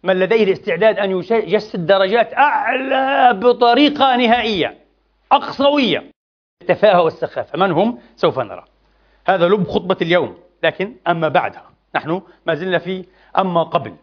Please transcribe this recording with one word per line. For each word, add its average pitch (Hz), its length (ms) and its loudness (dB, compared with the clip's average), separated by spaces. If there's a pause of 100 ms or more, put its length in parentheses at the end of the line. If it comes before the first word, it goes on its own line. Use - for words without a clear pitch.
من 185 160 0
لديه 208 240 2
الاستعداد 190 560 0
أن 190 200 -2
يش-، 175 120 -6
يجسد 208 540 -4
درجات 196 480 2
أعلى 262 1040 0
بطريقة 247 760 2
نهائية، 220 640 0 (540)
أقصوية، 262 720 0 (580)
التفاهة 185 400 2
والسخافة. 151 560 -4
من 190 140 2
هم؟ 214 280 0 (160)
سوف 147 240 0
نرى. 95 240 -8 (640)
هذا 175 200 2
لب 202 200 2
خطبة 185 340 -4
اليوم، 170 360 0 (260)
لكن 190 320 -4 (120)
أما 165 200 -2
بعدها، 131 440 -4 (240)
نحن 151 260 -4 (240)
ما 165 100 -2
زلنا 175 220 -4
في 180 280 -6 (340)
أما 175 240 0
قبل. 139 400 -6